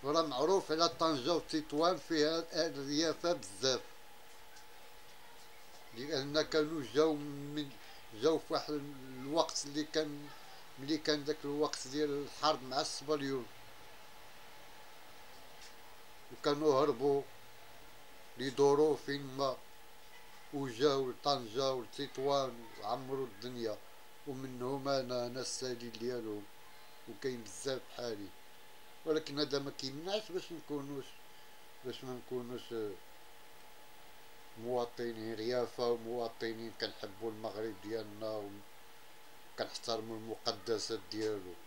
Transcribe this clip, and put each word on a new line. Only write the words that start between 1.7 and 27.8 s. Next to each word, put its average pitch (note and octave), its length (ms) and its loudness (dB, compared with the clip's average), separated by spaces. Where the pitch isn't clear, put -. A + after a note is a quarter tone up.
فيها D#3+ 680 2
الريافة D3 680 2
بزاف، B2 480 2
لأن C#3+ 440 2
كانوا D3+ 420 4
جاو D3+ 220 8
من، D3 560 -4
جاو C#3+ 260 6
في - 140 -2
واحد D3 200 0
الوقت C#3 920 0
اللي D3 180 0
كان، D3 460 0
ملي D3 180 2
كان D3+ 260 2
داك D3 220 2
الوقت C#3+ 420 2
ديال D3 220 2
الحرب C#3+ 540 2
مع C3 180 2
الصبليون، C#3 640 0
وكانوا C#3+ 500 6
هربوا C#3 400 6
ليدوروا C#3 680 8
فين C#3+ 180 -2
ما، C3 340 0
وجاو C3+ 580 4
لطنجة C3 640 2
ولتطوان C3 920 0
وعمروا C3 460 -2
الدنيا. A2 520 -4
ومنهم C3 600 -2
انا، B2+ 380 2
انا B2 160 -4
السالي A#2+ 480 -4
ديالهم، A2 560 -2
وكاين A#2+ 340 -4
بزاف B2+ 460 -4